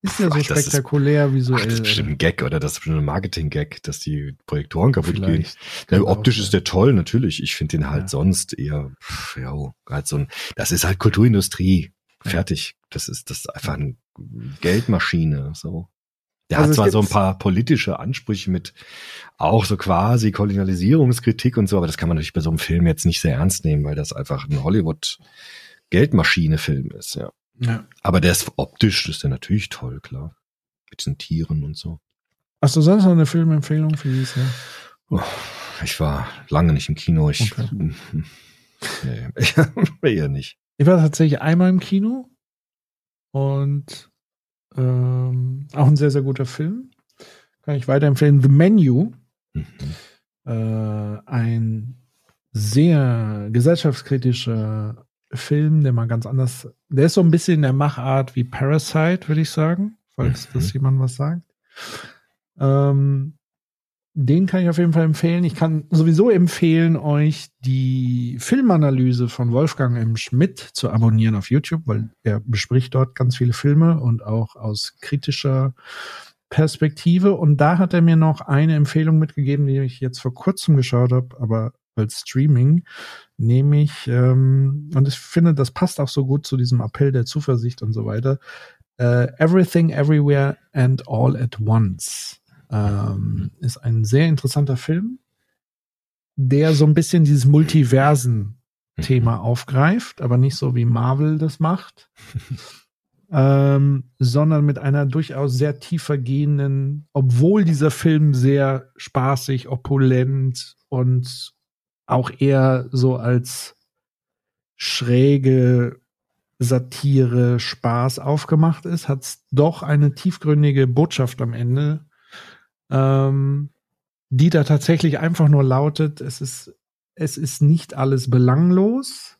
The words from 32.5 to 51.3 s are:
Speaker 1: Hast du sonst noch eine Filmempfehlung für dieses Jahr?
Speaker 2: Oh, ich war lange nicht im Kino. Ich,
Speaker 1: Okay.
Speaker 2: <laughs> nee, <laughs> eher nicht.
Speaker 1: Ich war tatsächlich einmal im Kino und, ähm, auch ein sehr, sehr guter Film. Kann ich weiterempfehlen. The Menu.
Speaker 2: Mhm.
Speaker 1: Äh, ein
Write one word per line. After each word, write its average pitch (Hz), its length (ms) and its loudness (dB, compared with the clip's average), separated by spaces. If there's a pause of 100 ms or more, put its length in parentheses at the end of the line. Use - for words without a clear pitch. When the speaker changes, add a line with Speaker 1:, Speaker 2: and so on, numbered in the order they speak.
Speaker 1:
Hast 143 140 2
du 156 60 2
sonst 190 240 4
noch 180 80 6
eine 165 120 4
Filmempfehlung 156 720 0
für 143 120 -6
dieses 131 260 -4
Jahr? 131 100 -2 (640)
Speaker 2:
Oh, - 120 -2 (600)
ich - 160 -8
war 71 280 -4 (220)
lange 80 240 2
nicht 69 160 -2
im 76 60 -2
Kino. 78 340 0
Ich, 101 280 0
Speaker 1:
Okay. 117 120 -6
Speaker 2:
<laughs> 80 240 -4 (1080)
nee, - 260 -8 (720)
<laughs> 123 140 2
eher 76 120 -2
nicht. 69 300 -8 (200)
Speaker 1:
Ich 143 80 2
war 180 140 6
tatsächlich 156 420 2
einmal 170 280 2
im 185 100 2
Kino 220 500 -4 (1000)
und, 139 800 -4 (640)
ähm, 127 960 -2
auch 147 140 4
ein 151 80 6
sehr, 143 160 2
sehr 139 120 0
guter 135 220 -2
Film. 202 460 -8 (720)
Kann 147 140 -4
ich 127 120 -4
weiterempfehlen. 143 540 4
The 139 80 6
Menu. 165 640 6 (400)
Speaker 2:
Mhm. 76 120 -6 (800)
Speaker 1:
Äh, 110 800 -4
ein 113 680 -2 (560)